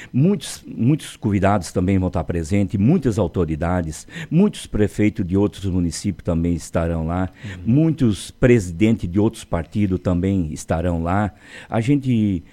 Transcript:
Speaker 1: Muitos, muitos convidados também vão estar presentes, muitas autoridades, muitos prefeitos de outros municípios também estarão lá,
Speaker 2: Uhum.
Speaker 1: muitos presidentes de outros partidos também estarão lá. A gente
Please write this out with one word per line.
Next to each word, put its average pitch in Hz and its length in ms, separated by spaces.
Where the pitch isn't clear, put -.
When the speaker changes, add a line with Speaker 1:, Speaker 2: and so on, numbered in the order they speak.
Speaker 1:
Muitos, 165 520
muitos - 520
convidados 98 560
também 95 260
vão 92 80
estar 87 160
presentes, 87 560
muitas 123 400
autoridades, 85 880
muitos 185 360
prefeitos 104 600
de 90 100
outros 101 280
municípios 90 600
também 85 300
estarão 82 540
lá, 90 200
Speaker 2:
Uhum. 92 180
Speaker 1:
muitos 151 560
presidentes 107 800
de 92 80
outros 113 240
partidos 92 560
também 87 540
estarão 85 500
lá. 98 300
A 117 120
gente 113 720